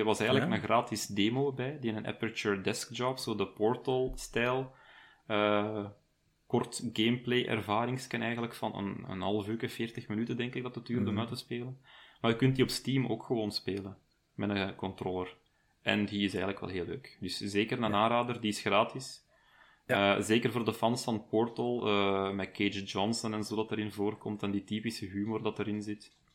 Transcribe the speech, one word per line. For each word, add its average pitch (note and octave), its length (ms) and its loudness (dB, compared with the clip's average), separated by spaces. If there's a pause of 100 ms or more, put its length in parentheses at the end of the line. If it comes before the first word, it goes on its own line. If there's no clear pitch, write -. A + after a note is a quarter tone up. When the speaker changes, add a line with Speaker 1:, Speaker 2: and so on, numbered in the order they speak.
Speaker 1:
was G#2 160 4
eigenlijk B2 320 4
Speaker 2:
Ja. A2+ 60 2
Speaker 1:
een - 60 -4
gratis A2 440 2
demo A#2 460 2
bij, C3 280 -4
die A2+ 100 0
een G#2+ 160 -4
Aperture G#2 540 -2
Desk G2+ 340 -4
Job, B2+ 220 -2
zo A#2 180 -4
de G2 120 -2
Portal-stijl, B2+ 1200 0 (560)
eh, G#2 580 2 (640)
kort - 360 0 (100)
gameplay-ervaringsken A#2+ 1300 0
eigenlijk A#2 340 -2
van A2 220 -4
een, G2+ 300 -4
een F#2 140 -6
half G2 260 0
uurtje, A2+ 220 -2
veertig A2+ 380 -6
minuten A2+ 300 -2
denk B2 180 -4
ik B2+ 80 -6
dat B2 120 -8
het - 100 -10
duurde A#2+ 200 0
om G#2 60 0
Speaker 2:
Mhm. G#2 80 0
Speaker 1:
uit A#2 100 -2
te B2+ 60 -8
spelen. B2 420 -8 (440)
Maar A#2 100 4
je A2+ 60 2
kunt C3 180 6
die C3 80 6
op - 60 2
Steam C3 380 0
ook A2+ 160 -2
gewoon A2 280 0
spelen, G2 460 -4 (360)
met G2 160 -2
een G2 260 0
controller. F#2 600 -4 (460)
En G#2 240 2
die G#2 200 -2
is F#2+ 80 4
eigenlijk G2 260 -2
wel F#2 100 -8
heel F#2 160 -4
leuk. - 340 -10
Dus - 180 -6
zeker G#2 460 0
een A2 60 2
Speaker 2:
Ja. G2+ 80 0
Speaker 1:
aanrader, A#2 440 2
die A2 80 0
is G2+ 120 -2
gratis. A2 640 0 (600)
Speaker 2:
Ja. G2+ 300 6
Speaker 1:
Eh, G#2 60 2
zeker A2+ 280 4
voor A2+ 140 0
de A2 80 2
fans A#2 300 0
van A2 240 -2
Portal, A#2 600 0
eh, G2 440 4
met G2 200 -4
Cage G2 320 0
Johnson G#2+ 500 -2
en G#2+ 100 -2
zo G#2 120 -6
dat A2 160 -2
erin G#2+ 200 -2
voorkomt, G#2 520 -4
en G2+ 80 0
die G2 120 0
typische A2 420 -6
humor G#2 380 -4
dat G#2+ 160 -2
erin G#2 220 -2
zit. G#2 300 -10 (240)